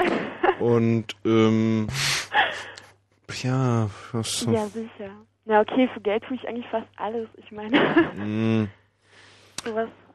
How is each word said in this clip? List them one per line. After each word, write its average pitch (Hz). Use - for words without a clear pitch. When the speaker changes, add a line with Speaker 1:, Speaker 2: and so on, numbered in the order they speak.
Speaker 1:
<laughs> -
Speaker 2:
und, 117
ähm, 110
ja, 127
was -
so 233
Speaker 1:
Ja, 214
sicher. 214
Na 214
okay, 254
für 220
Geld 214
tue 262
ich -
eigentlich 233
fast 226
alles. 220
Ich -
meine, 214
<laughs> -
Speaker 2:
Mm. 107
Speaker 1:
sowas 226